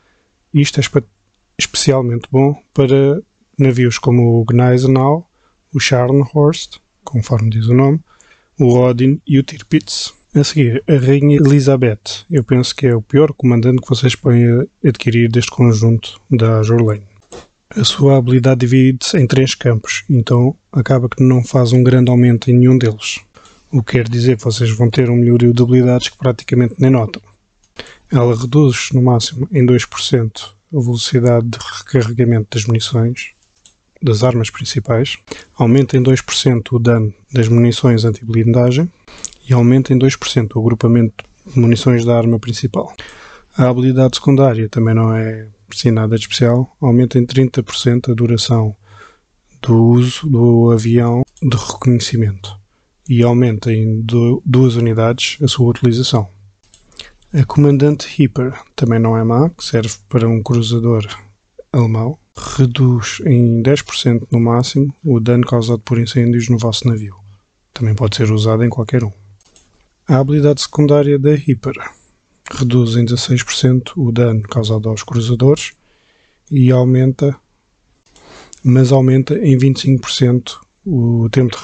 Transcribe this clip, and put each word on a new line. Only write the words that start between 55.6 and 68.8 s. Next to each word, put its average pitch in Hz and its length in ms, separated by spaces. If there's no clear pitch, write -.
utilização. 120 600
A 139 120
comandante 143 600
Reaper 131 360
também 117 240
não 113 180
é 113 60
má, 120 260
que - 160
serve 113 280
para 113 220
um 113 120
cruzador 117 640
alemão. 117 460
Reduz 123 920
em 120 360
dez 135 200
por - 140
cento 117 360
no 127 80
máximo 127 640
o 135 160
dano 120 260
causado 117 360
por 117 180
incêndios 120 480
no 120 100
vosso 113 300
navio. 107 280
Também 107 200
pode 104 220
ser 107 160
usado 110 320
em 120 60
qualquer 117 340